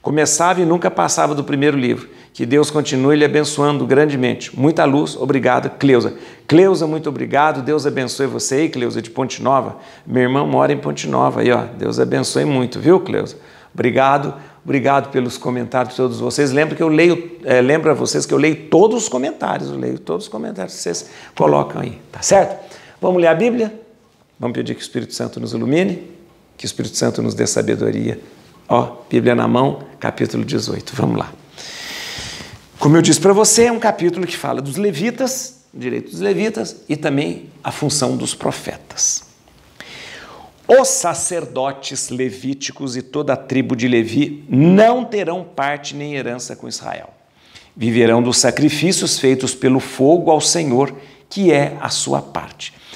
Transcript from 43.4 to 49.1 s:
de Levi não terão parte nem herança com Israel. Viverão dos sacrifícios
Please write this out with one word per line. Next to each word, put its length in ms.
de 100
Levi 600
não 560
terão 400
parte 500
nem 200
herança 420
com 100
Israel. 440
Viverão 460
dos 160
sacrifícios 800